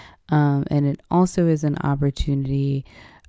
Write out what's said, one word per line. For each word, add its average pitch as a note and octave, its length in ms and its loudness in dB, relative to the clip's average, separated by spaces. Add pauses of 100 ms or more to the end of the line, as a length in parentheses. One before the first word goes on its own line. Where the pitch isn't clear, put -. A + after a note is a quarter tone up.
(280)
um, C#3+ 420 2
and C#3+ 160 2
it C#3 140 -2 (100)
also F3 360 2
is D#3 180 2
an D3 180 0
opportunity, C#3 1000 -2 (440)